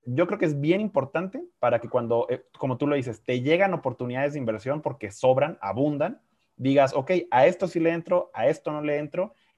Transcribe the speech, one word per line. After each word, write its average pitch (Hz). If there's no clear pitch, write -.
yo 131
creo 202
que 180
es 143
bien 170
importante 190
para 120
que 120
cuando, 120
eh, 127
como 131
tú 147
lo 147
dices, 123
te 127
llegan 170
oportunidades 131
de 151
inversión 123
porque 120
sobran, 135
abundan, 143
digas, 135
"Ok, 139
a 151
esto 180
sí 170
le 165
entro, 170
a 113
esto 156
no 151
le 147
entro", 170